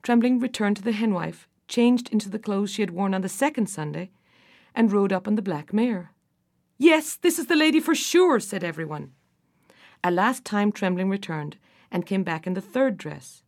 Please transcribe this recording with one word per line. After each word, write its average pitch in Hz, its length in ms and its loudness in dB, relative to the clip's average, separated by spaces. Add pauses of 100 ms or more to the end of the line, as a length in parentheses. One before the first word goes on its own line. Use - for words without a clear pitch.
Trembling 240 380 2
returned 208 380 0
to 196 60 -14
the 226 100 -2
henwife, 185 540 -2 (200)
changed 240 420 2
into 208 200 -2
the 214 100 -6
clothes 202 300 -2
she 214 120 -4
had 185 100 -2
worn 190 220 -2
on 190 80 -2
the 190 60 -4
second 269 400 -2
Sunday, 156 440 -8 (600)
and 226 180 2
rode 196 200 2
up 185 160 -2
on 214 80 0
the 220 60 -2
black 165 320 -6
mare. 214 400 -2 (640)
"Yes, 311 400 4
this 339 220 0
is 262 80 -6
the 349 80 4
lady 311 240 4
for 320 160 0
sure," 339 440 4
said 190 240 -6
everyone. 151 480 -8 (920)
A 180 80 2
last 220 340 0
time 208 260 0
Trembling 185 380 -2
returned, 160 480 -6 (340)
and 175 140 -4
came 190 180 -2
back 165 240 -4
in 185 60 -4
the 185 80 -6
third 254 360 -2
dress. - 500 -14